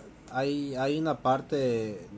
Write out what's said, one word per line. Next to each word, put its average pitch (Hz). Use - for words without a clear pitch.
hay, 139
hay 139
una 156
parte 120